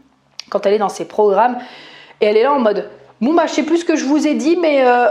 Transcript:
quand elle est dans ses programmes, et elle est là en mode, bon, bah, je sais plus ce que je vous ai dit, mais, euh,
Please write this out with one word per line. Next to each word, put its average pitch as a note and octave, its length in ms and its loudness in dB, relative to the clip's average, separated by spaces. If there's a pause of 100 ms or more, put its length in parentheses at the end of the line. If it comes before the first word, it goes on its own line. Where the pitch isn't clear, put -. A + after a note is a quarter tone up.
(500)
quand G3+ 160 -2
elle G3+ 80 2
est G#3+ 60 2
dans G3 100 -2
ses F3+ 160 -10
programmes, G#3+ 520 0 (640)
et G#3 60 2
elle G#3+ 100 2
est A3 60 2
là C#4 100 2
en C#4+ 60 0
mode, G#3 300 -2 (320)
bon, C4 120 0
bah, E4+ 140 2
je - 60 -8
sais D4+ 100 -2
plus D#4+ 140 -2
ce E4+ 80 -4
que E4 100 0
je B3+ 80 -2
vous C#4+ 240 0
ai D4+ 60 0
dit, C4+ 240 0
mais, D4+ 280 0
euh, B3 240 4